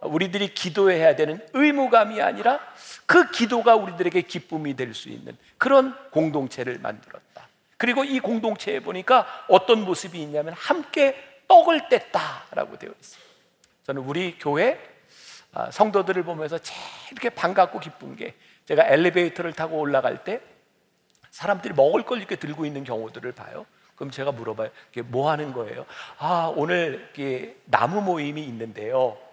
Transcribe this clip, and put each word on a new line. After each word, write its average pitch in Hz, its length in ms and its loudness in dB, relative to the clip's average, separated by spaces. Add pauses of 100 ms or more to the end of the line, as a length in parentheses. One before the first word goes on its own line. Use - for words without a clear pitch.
우리들이 180 520 -2
기도해야 170 600 4
되는 156 380 -2
의무감이 247 680 4
아니라 226 380 0 (460)
그 - 260 4
기도가 233 440 4
우리들에게 180 480 0
기쁨이 151 520 -8
될 127 180 -8
수 - 160 -16
있는 120 280 -16 (200)
그런 269 380 4 (160)
공동체를 135 680 -2
만들었다. - 680 -12 (300)
그리고 240 260 0
이 277 160 -2
공동체에 214 600 -4
보니까 190 680 0
어떤 214 360 6
모습이 175 380 -6
있냐면 151 320 -6
함께 - 920 -2
떡을 339 420 8
뗐다라고 - 920 -2
되어 - 120 -16 (100)
있어요. - 220 -20 (600)
저는 139 180 -6
우리 170 340 -6
교회, 170 420 0 (760)
아, - 180 -6
성도들을 190 520 0
보면서 160 340 -8
제일 - 220 -12 (320)
이렇게 - 180 -6
반갑고 180 500 0
기쁜 - 360 -16
게 - 180 -12 (320)
제가 156 220 4
엘리베이터를 170 680 2
타고 160 240 -6
올라갈 135 460 0
때 214 180 -6 (960)
사람들이 190 380 -4
먹을 160 300 4
걸 247 160 -4
이렇게 202 180 -8
들고 151 280 -8
있는 143 200 -8
경우들을 117 480 -10
봐요. - 320 -16 (300)
그럼 139 140 -12
제가 139 220 -6
물어봐요. 110 380 -8 (220)
"이게 120 100 -10
뭐 127 280 -2
하는 151 220 -4
거예요?" 120 340 -10 (320)
"아, 165 380 -2
오늘 160 560 -2
이게 135 540 -8
나무 170 360 2
모임이 156 420 -4
있는데요." 113 720 -4 (160)